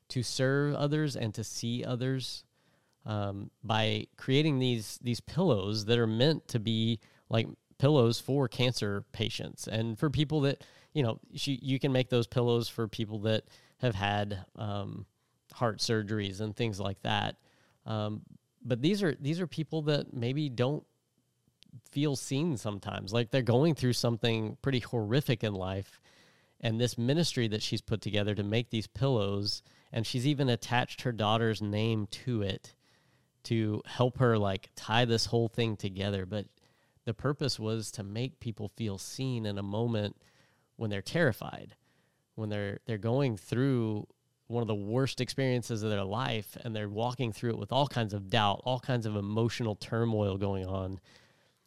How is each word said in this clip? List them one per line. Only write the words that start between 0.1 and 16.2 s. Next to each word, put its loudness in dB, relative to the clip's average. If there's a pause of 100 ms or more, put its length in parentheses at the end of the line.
serve 0
others 0
and -2
to -6
see -4
others, -4 (640)
um, -4 (140)
by 2 (120)
creating 2
these, -2
these -2
pillows 0
that 4
are 6
meant 2
to 0
be, 2 (300)
like, 2 (320)
pillows 6
for 0
cancer 0
patients -4
and -2
for 2
people 0
that, 0 (300)
you 2
know, 2 (160)
she, -4
you 0
can 0
make 2
those 4
pillows 2
for -4
people -6
that 2 (320)
have 0
had, -2 (120)
um, -6 (480)
heart -2
surgeries 0